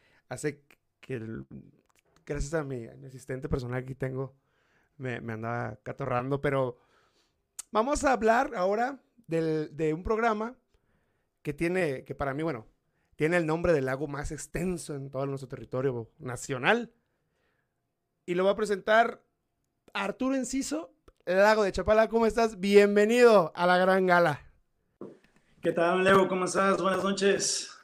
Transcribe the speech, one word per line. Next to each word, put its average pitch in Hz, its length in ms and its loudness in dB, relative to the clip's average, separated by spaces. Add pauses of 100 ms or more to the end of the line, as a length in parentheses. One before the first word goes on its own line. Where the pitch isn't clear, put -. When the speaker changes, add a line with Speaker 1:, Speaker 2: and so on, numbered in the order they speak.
(300)
Speaker 1:
hace 147 340 -8 (380)
que 131 140 -10
el, 113 300 -12 (800)
gracias 147 280 -6
a 156 100 -2
mi, 127 240 -10
a 131 80 -20
mi 139 120 -20
asistente 131 420 -12
personal 127 360 -4
que 131 100 -12
tengo, 131 380 -8 (640)
me, 127 240 -8
me 113 120 -10
andaba 117 500 -8
catorrando, 127 580 -4
pero 135 380 -2 (920)
vamos 254 340 -2
a 269 80 4
hablar 226 420 2
ahora 214 440 -2 (280)
del, 156 480 -4
de 156 180 -2
un 170 100 -8
programa 220 520 -2 (840)
que 147 120 -8
tiene, 165 520 -4
que 147 100 -10
para 139 180 -4
mí, 147 100 -6
bueno, 127 220 -6 (500)
tiene 165 220 0
el 170 80 0
nombre 170 280 2
del 139 120 2
lago 135 220 -4
más 143 240 -8
extenso 160 640 -8
en 139 140 -12
todo 135 160 -4
nuestro 135 240 -8
territorio 127 600 -4 (100)
nacional. 143 720 -2 (1300)
Y 180 100 -4
lo 185 100 2
va 196 60 6
a 190 40 0
presentar 214 680 2 (720)
Arturo 208 420 -2
Enciso, 269 580 -6 (320)
Lago 208 380 4
de 190 80 0
Chapala. 214 380 2
¿Cómo 226 160 2
estás? 220 340 0
Bienvenido 202 960 6
a 175 100 0
la 180 120 4
gran 185 280 4
gala. 175 340 4 (1200)
Speaker 2:
¿Qué 170 100 0
tal, 175 320 2
Leo? 190 240 6
¿Cómo 185 180 -2
estás? 190 360 2
Buenas 185 220 0
noches. 196 680 0 (120)